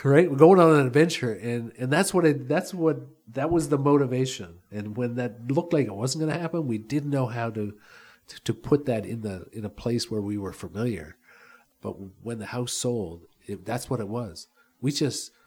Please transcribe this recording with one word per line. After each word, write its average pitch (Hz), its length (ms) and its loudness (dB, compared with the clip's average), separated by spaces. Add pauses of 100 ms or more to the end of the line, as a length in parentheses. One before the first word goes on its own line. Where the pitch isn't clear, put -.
Right? 147 260 6
We're 139 60 -2
going 175 240 10
on 160 180 8
an 135 80 4
adventure. 131 460 2
And, 117 460 -6
and 127 120 -4
that's 180 220 2
what 175 140 4
it, 131 220 2
that's 180 260 -2
what, 160 260 0 (320)
that 139 180 -4
was 160 200 0
the 147 80 2
motivation. 131 800 2 (120)
And 104 240 -8
when 120 200 -4
that 120 360 -6
looked 170 220 0
like 143 140 2
it 101 80 -8
wasn't 131 320 -2
gonna 156 120 -2
happen, 165 280 -4
we 113 100 -2
didn't 143 340 -4
know 135 180 0
how 117 200 -4
to, 107 260 -6 (540)
to, - 160 -20
to - 80 -2
put 147 320 0
that 110 220 -2
in 110 160 -8
the, 98 300 -8
in 107 120 -10
a 101 60 -8
place 117 400 -4
where 107 100 -4
we 104 160 -4
were 98 160 -6
familiar. 98 640 -8 (640)
But 101 160 -10 (260)
when 113 180 -8
the 101 60 -10
house 123 260 -6
sold, 98 500 -4 (240)
it, 92 180 -10
that's 113 240 -6
what 123 120 -4
it 101 80 -6
was. 110 400 -10 (340)
We 139 100 -2
just, - 400 -4 (140)